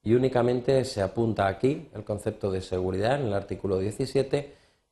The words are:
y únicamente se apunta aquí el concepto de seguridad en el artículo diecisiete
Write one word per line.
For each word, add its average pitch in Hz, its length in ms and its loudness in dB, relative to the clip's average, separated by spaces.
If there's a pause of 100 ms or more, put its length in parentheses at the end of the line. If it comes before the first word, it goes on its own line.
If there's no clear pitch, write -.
y 107 140 2
únicamente 123 680 2
se - 180 -2
apunta 101 460 2
aquí 139 440 0
el 104 120 -12
concepto 104 480 -4
de 92 80 -2
seguridad 92 600 -2
en 131 60 -2
el 101 80 0
artículo 95 460 -2
diecisiete 135 720 -2 (380)